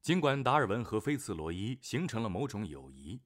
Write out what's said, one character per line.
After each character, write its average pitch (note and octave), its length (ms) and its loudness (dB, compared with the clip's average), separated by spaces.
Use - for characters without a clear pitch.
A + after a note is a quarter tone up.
尽 F3+ 180 4
管 C#3 240 4
达 B2 80 4
尔 C#3 160 6
文 A2+ 160 2
和 G#2+ 160 0
菲 C#3+ 160 0
茨 A2 180 -4
罗 D#2+ 160 -4
伊 G#2 320 -4
形 D#3 240 -2
成 A2+ 160 -2
了 A2+ 60 -2
某 G2 180 -2
种 G#2 220 -6
友 C2+ 240 -12
谊 D2 340 -12